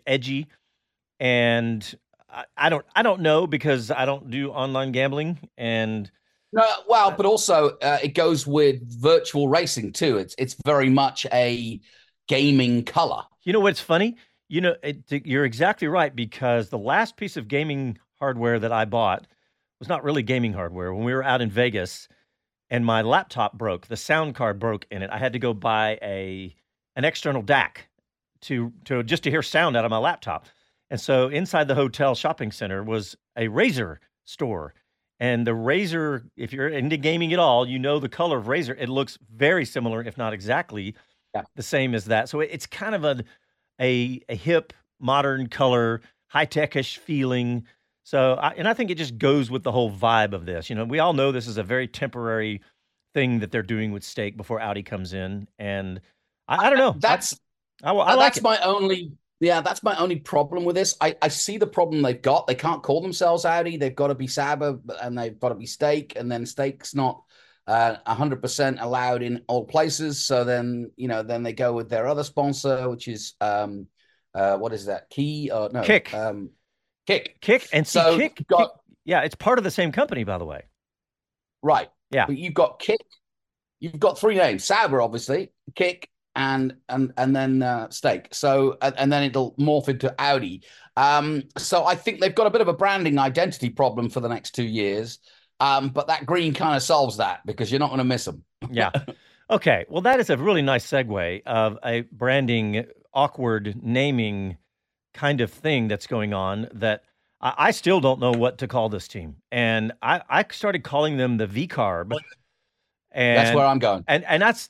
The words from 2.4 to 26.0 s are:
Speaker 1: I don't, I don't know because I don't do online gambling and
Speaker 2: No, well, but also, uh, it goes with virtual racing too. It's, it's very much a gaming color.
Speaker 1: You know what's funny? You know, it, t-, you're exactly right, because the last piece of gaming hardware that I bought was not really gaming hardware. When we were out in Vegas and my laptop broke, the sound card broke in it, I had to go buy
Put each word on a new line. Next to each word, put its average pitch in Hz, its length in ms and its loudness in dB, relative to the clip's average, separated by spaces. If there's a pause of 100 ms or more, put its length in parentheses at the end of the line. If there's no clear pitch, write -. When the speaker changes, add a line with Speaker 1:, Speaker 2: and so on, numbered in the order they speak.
Speaker 1:
I 143 120 2
don't, 151 160 0 (100)
I 214 80 4
don't 202 200 2
know 156 240 4
because 139 440 0
I 131 140 0
don't 139 260 -4
do 139 200 -4
online 135 420 -2
gambling 143 460 -2 (180)
and 113 540 -4 (420)
Speaker 2:
No, 220 120 4 (240)
well, 214 220 6
but 196 160 0
also, 165 560 4
uh, 143 200 2
it 139 120 -4
goes 165 320 2
with 143 340 4 (200)
virtual 147 480 4
racing 131 440 0
too. 131 260 2
It's, 92 200 -6
it's 127 260 -4
very 139 260 4
much 135 420 4
a 120 480 0 (480)
gaming 131 560 4
color. - 380 0 (200)
Speaker 1:
You 180 100 -2
know 214 80 4
what's 196 200 2
funny? 208 360 2 (340)
You 165 100 -2
know, 175 220 2
it, 139 240 -10
t-, 143 180 -4
you're 139 200 0
exactly 151 420 0
right, 151 280 0
because 120 540 -2
the 120 100 -6
last 165 380 -2
piece 208 200 -10
of 117 100 -10
gaming 139 500 -4 (220)
hardware 117 400 -2
that 113 140 -2
I 110 120 2
bought 107 440 -2 (500)
was 117 100 -10
not 156 140 -2
really 143 220 0
gaming 117 280 0
hardware. 90 400 -6
When 104 120 -6
we 123 100 -2
were 131 80 -2
out 127 180 2
in 113 100 -2
Vegas 113 580 -2 (600)
and 120 160 0
my 113 180 4
laptop 123 540 0
broke, 98 300 -4
the 113 100 -8
sound 151 380 -2
card 104 240 -2
broke 110 320 -4
in 98 120 -8
it, 98 80 -8
I 107 80 -8
had 127 160 -2
to 127 40 -6
go 117 160 -2
buy 107 480 0